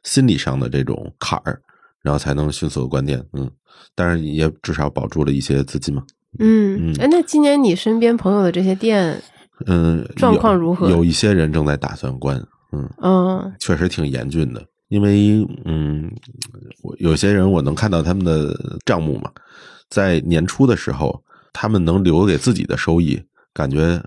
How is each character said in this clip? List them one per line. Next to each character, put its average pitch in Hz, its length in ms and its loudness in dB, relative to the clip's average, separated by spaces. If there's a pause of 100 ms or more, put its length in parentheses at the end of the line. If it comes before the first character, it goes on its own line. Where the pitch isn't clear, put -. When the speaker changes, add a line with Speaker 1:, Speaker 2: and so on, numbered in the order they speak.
Speaker 1:
心 135 220 2
理 85 120 4
上 67 200 -4
的 64 120 -4
这 67 120 0
种 - 360 -6
坎 - 260 -4
儿， - 160 -6 (400)
然 73 140 -2
后 71 40 0
才 71 140 -4
能 76 180 -2
迅 78 180 -6
速 73 120 -6
的 64 80 -4
关 67 160 -2
店。 67 180 -4 (120)
嗯， 67 140 -6 (460)
但 87 160 0
是 82 140 -2
也 78 260 0 (120)
至 - 100 -6
少 73 180 -2
保 - 160 -6
住 76 180 -2
了 71 60 0
一 69 100 0
些 69 220 0
资 69 160 -6
金 71 160 -6
嘛。 67 80 -6 (380)
Speaker 2:
嗯。 202 520 2
Speaker 1:
嗯。 147 60 -4
Speaker 2:
哎， 254 120 0
那 339 120 4
今 - 180 0
年 285 220 4
你 185 140 2
身 226 240 0
边 233 160 4
朋 190 160 0
友 202 100 2
的 180 80 2
这 175 140 0
些 190 100 2
店， 190 460 0 (460)
Speaker 1:
嗯， 82 380 2 (120)
Speaker 2:
状 247 200 4
况 208 200 2
如 170 180 0
何？ 175 160 0
Speaker 1:
有， 87 60 4
有 85 80 4
一 85 60 4
些 104 220 2
人 80 200 2
正 78 120 0
在 73 120 2
打 - 180 -6
算 67 240 -8
关。 69 180 -2 (360)
嗯。 71 160 -8 (120)
Speaker 2:
嗯。 185 600 0
Speaker 1:
确 90 160 0
实 87 120 0
挺 80 180 -4
严 65 220 -4
峻 71 240 -2
的， 57 120 -14 (240)
因 104 120 0
为， 104 460 4 (180)
嗯， 76 460 -4 (720)
我， - 160 -12
有 82 160 2
些 98 180 2
人 95 180 4
我 85 120 2
能 71 120 0
看 107 160 0
到 85 120 2
他 85 120 0
们 95 100 -2
的 78 320 0 (280)
账 90 180 0
目 73 160 -2
嘛， - 120 -10 (600)
在 92 300 2
年 82 260 0
初 135 200 2
的 113 100 4
时 - 160 -4
候， 67 300 -4 (300)
他 - 160 -4
们 104 160 2
能 90 200 2
留 87 200 4
给 90 120 4
自 123 180 2
己 - 100 -4
的 - 120 -4
收 82 240 2
益， 76 200 0 (320)
感 73 180 -2
觉， 80 360 2